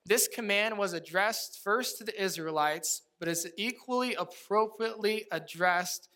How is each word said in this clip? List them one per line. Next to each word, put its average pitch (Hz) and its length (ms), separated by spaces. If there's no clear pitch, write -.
"This 220 220
command 214 500
was 196 140
addressed 180 720
first 233 360
to 233 40
the 208 180
Israelites, 160 800
but 165 120
is 170 260
equally 247 600
appropriately 214 1160
addressed 175 840